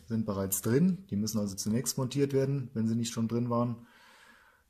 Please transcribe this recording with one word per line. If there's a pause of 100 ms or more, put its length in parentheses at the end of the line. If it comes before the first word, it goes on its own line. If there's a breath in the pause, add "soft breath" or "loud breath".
sind
bereits
drin,
die
müssen
also
zunächst
montiert
werden,
wenn
sie
nicht
schon
drin
waren. (840 loud breath)